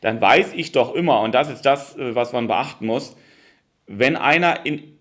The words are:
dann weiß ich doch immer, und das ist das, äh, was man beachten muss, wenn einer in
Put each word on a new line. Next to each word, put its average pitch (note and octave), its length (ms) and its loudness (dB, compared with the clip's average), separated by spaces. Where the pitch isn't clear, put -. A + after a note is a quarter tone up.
dann A2+ 200 -2
weiß C#3 340 4
ich E3 160 -8
doch B2+ 220 0
immer, D3 280 2
und A2 120 -2
das C#3+ 160 2
ist B2 140 -14
das, - 340 0
äh, B2 160 -6
was A#2+ 180 -2
man A#2 160 -2
beachten G#2+ 380 -4
muss, A2+ 320 -6
wenn B2 280 0
einer E3 520 0
in D3+ 160 -6